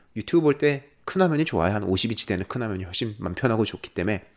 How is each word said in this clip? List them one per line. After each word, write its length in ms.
유튜브 260
볼 160
때 320
큰 160
화면이 220
좋아요. 300
한 80
오십 300
인치 140
되는 200
큰 160
화면이 220
훨씬 340
마음 160
편하고 300
좋기 300
때문에 300